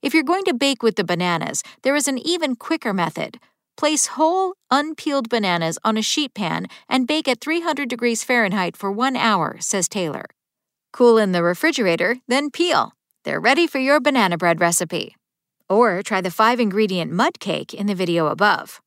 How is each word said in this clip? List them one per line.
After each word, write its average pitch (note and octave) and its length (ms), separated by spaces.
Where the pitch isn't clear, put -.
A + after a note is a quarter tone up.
if - 100
you're D#4+ 80
going F4 220
to F#4 100
bake C#4 300
with A3+ 120
the G3+ 80
bananas, F3 600
there C#4 140
is D4 120
an C4 120
even D#4+ 360
quicker C4+ 380
method. - 460
Place D4+ 280
whole, F4+ 480
unpeeled C#4+ 580
bananas F3 560
on A3 140
a A3 60
sheet - 320
pan F3 320
and B3+ 200
bake - 200
at B3 140
three E4 200
hundred C#4+ 280
degrees A#3+ 340
Fahrenheit G#3 540
for G3 140
one B3 240
hour, G3 440
says - 300
Taylor. E3+ 380
Cool A#3+ 240
in G#3 140
the F3 100
refrigerator, F3+ 760
then C#4 240
peel. E4 420
They're - 160
ready C#4 260
for C#4+ 140
your C#4 200
banana B3 380
bread E3+ 240
recipe. E3+ 540
Or G3+ 360
try F#3+ 180
the F#3 80
five-ingredient G#3+ 840
mud B3 280
cake - 340
in G3 140
the G3+ 80
video E3+ 320
above. F#3 580